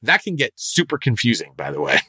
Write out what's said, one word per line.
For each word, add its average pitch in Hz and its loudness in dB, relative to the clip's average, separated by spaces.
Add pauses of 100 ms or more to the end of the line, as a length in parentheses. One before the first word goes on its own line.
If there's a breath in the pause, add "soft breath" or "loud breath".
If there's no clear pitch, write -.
That 170 2
can 180 -6
get 135 0
super - -2
confusing, 120 0
by 71 -8
the 71 -6
way. 71 2 (100)